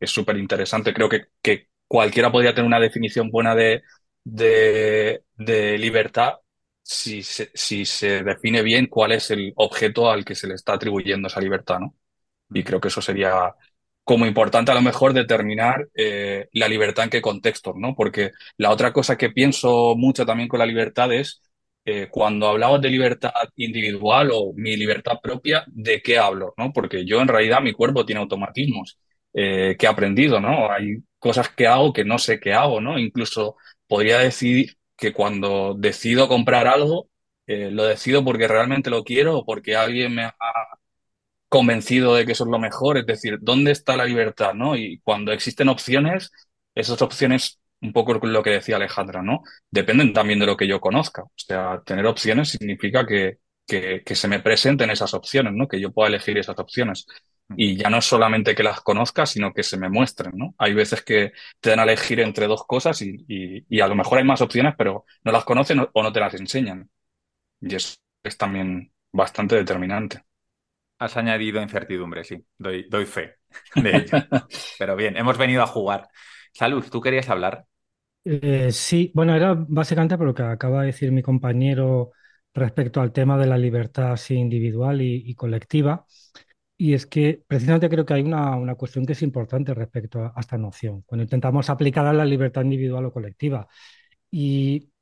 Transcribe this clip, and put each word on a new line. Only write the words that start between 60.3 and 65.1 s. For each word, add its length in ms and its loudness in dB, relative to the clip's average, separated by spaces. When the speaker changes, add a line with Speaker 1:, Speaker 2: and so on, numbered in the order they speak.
Speaker 1:
¿no? 220 -10
Hay 160 0
veces 280 0
que 300 0
te 100 2
dan 100 4
a 40 4
elegir 360 2
entre 260 0
dos 200 -2
cosas 340 -2
y, 260 -10
y, 440 -10
y 100 2
a 80 4
lo 60 0
mejor 240 2
hay 60 4
más 180 4
opciones, 340 2
pero 300 -2